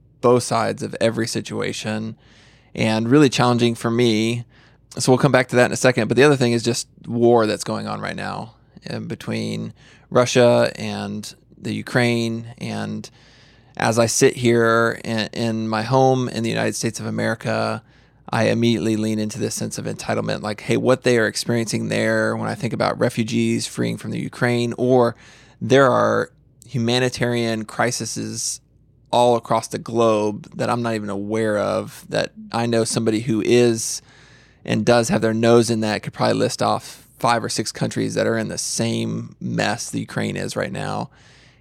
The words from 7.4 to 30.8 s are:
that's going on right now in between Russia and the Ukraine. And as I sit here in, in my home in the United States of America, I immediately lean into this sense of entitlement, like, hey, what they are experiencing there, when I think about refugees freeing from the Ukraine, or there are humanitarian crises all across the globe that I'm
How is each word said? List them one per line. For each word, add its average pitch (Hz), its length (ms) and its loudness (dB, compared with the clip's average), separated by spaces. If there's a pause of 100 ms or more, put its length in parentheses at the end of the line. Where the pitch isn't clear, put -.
that's 101 160 -4
going 107 240 -6
on 104 120 -8
right 98 160 -8
now 98 380 -10 (300)
in 113 240 -10
between 110 640 -8 (380)
Russia 120 640 4
and 104 580 -8 (240)
the 117 160 -6
Ukraine. 117 840 -2
And 107 500 -8 (680)
as 117 200 2
I 117 80 4
sit - 300 4
here 117 680 2
in, 113 280 -4
in 113 360 -4
my 110 140 -2
home 131 460 2
in 113 160 -4
the 113 60 -2
United 110 260 -2
States - 240 -4
of 113 60 -8
America, 110 760 -4 (480)
I 110 200 0
immediately 113 480 0
lean 107 200 -2
into 107 220 -6
this 110 160 -6
sense 110 220 -6
of 107 80 -10
entitlement, 110 560 -6
like, 104 200 -8
hey, 123 140 0
what 120 280 2
they 123 140 4
are 110 80 2
experiencing 113 640 -4
there, 110 480 0
when 113 140 -6
I 110 60 -4
think 110 180 -6
about 104 260 0
refugees 117 680 -2
freeing 113 300 -4
from 110 140 -10
the 117 80 -6
Ukraine, 120 580 -2
or 123 380 4 (460)
there 127 280 6
are 113 420 2 (360)
humanitarian 120 960 0
crises 113 960 -4 (520)
all 120 260 4
across - 320 -2
the 117 100 -6
globe 107 800 0
that 117 120 -2
I'm 120 120 0